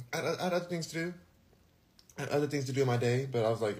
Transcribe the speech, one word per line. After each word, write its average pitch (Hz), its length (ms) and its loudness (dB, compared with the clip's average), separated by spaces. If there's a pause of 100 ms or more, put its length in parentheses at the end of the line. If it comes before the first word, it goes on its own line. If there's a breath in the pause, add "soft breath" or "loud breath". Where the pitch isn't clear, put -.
(120)
I, 156 60 -2
I 151 120 -2
had 175 220 -2
other 175 120 0
things 170 240 -6
to - 60 -10
do. 175 200 -4 (1040)
I 143 60 -4
had - 80 -4
other 147 140 2
things 139 200 -2
to 131 60 -4
do 135 100 2
in 131 40 4
my 123 120 4
day, 123 340 2
but 113 140 4
I - 20 4
was 113 140 0
like, 104 180 0